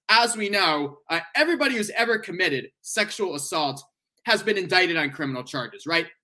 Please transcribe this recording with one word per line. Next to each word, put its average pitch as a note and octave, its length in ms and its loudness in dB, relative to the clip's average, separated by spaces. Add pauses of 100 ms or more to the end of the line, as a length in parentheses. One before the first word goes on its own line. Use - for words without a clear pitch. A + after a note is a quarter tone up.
as A3 300 6
we G#3 100 -2
know, D#3 520 0 (100)
uh, E3 100 0 (160)
everybody C#4+ 400 2
who's G#3+ 140 -2
ever A3+ 280 0
committed F3+ 520 -2 (100)
sexual G3+ 560 -4
assault C#3+ 480 -4 (420)
has G#3+ 160 2
been G#3 160 0
indicted F3+ 400 2
on D3 140 0
criminal C3+ 320 -6
charges, A#2+ 420 -10
right? E3 220 0 (160)